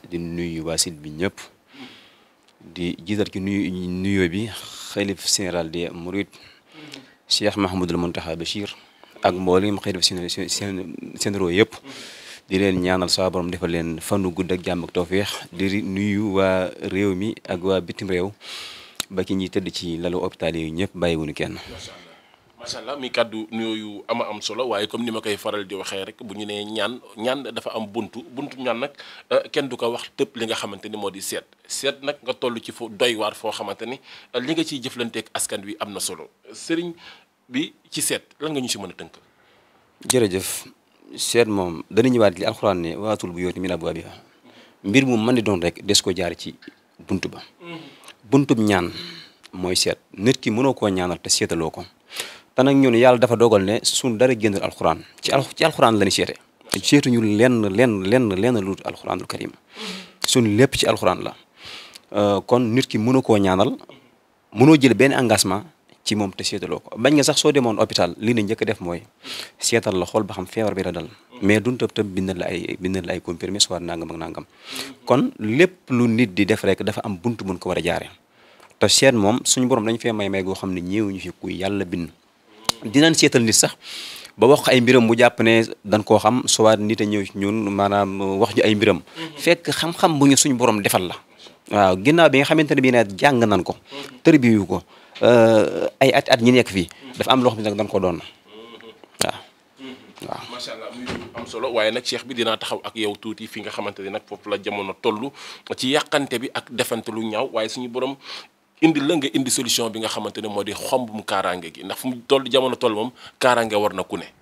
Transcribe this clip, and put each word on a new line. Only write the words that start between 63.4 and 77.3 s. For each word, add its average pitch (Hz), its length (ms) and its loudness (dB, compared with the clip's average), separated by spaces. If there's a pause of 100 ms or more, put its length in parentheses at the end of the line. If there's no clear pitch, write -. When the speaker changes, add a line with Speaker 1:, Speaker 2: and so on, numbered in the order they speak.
Speaker 1:
mënoo 139 240 8
jël 131 180 6
benn 131 200 4
engagement 107 500 2 (400)
ci - 120 -2
moom 101 180 0
te - 100 -14
seetaloo 90 360 -6
ko. - 180 -16
Bañ 123 180 4
nga 143 80 6
sax 143 180 2
soo 151 100 4
demoon 123 260 2
hôpital, 92 400 0
li 110 160 0
ne 117 80 2
njëkk 104 200 -2
a 110 40 -2
def 104 140 -4
mooy 87 240 -6 (560)
seetal 113 400 0
la, 87 60 0
xool 110 180 0
ba 95 100 -8
xam 92 140 -8
feebar 107 260 -2
bi 95 100 -4
la 90 100 -4
dal. 82 160 -8 (320)
Mais 101 180 6
duñ 123 180 0
tëb 113 140 -2
tëb 104 160 -2
bindal 95 300 -4
la 87 80 -4
ay, 87 340 -6
bindal 92 260 -4
la 90 80 -4
ay 90 80 -4
comprimé, 92 380 -6
soit 87 220 -2
nangam 85 300 -8
ak 82 60 -10
nangam. 82 280 -10 (600)
Kon 123 320 2
lépp 131 540 2
lu 120 160 4
nit 113 260 2
di 98 120 2
def 104 180 0
rek 98 180 0
dafa 104 220 -4
am 104 140 -6
buntu 107 260 -4